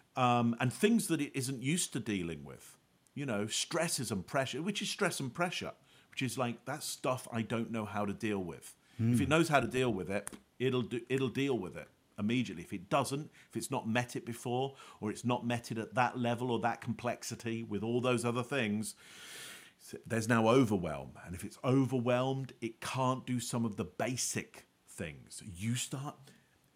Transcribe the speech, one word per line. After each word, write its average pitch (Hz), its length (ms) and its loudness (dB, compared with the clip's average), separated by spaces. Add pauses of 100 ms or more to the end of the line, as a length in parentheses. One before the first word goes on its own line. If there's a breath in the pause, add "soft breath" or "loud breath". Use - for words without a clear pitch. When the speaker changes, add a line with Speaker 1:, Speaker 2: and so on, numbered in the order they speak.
(160 soft breath)
Speaker 1:
um, 120 440 6
and 127 120 2
things 220 360 4
that 160 120 2
it 143 160 -2
isn't 131 260 -2
used 156 300 0
to 135 80 -2
dealing 85 440 -2
with, - 320 -16 (380)
you 139 100 -6
know, 110 220 -2
stresses - 640 0
and 95 160 -2
pressure, 135 360 -2
which 202 200 -2
is - 80 -2
stress - 300 0
and 131 120 -4
pressure, - 400 -2 (380 soft breath)
which - 120 -4
is 117 140 0
like, 120 280 -2
"That's 139 220 -6
stuff - 460 -2
I 117 100 2
don't 113 280 -2
know 110 140 -2
how 104 200 -2
to 98 80 0
deal 101 300 0
with." - 320 -10 (260 soft breath)
If 117 200 6
it 101 40 4
Speaker 2:
Hmm. - 60 2
Speaker 1:
knows 165 180 6
how 143 120 6
to 117 80 2
deal 127 240 2
with 92 180 -2
it, 98 180 -2 (300)
it'll 127 240 2
do, - 260 -2
it'll 135 200 2
deal 135 280 0
with 90 200 -4
it 76 120 -12 (300)
immediately. 104 460 0
If - 80 -12
it 92 160 -8
doesn't, 143 420 0 (180 soft breath)
if - 80 -6
it's 113 140 -4
not 120 180 -2
met 120 280 0
it - 100 -6
before, 127 480 -2 (260 loud breath)
or 104 120 -2
it's - 120 -6
not 120 220 2
met 120 240 -2
it 113 80 -4
at 104 160 -6
that 123 240 2
level 120 320 0
or 117 100 2
that 117 200 0
complexity 113 840 -4
with 104 220 -4
all 120 160 2
those 120 240 2
other 120 180 2
things, 110 540 0 (840 loud breath)
s-, - 140 -16 (100)
there's 113 240 0
now 113 200 6
overwhelm. 87 640 4 (120)
And 87 120 -8
if 101 80 -8
it's - 180 -12
overwhelmed, 131 960 2
it 113 200 -6
can't 127 440 0
do 127 140 0
some 117 260 -2
of 104 120 -2
the 113 80 -2
basic - 800 -4 (220)
things. 73 580 -12
You 104 300 -4
start, 139 400 -6 (600 soft breath)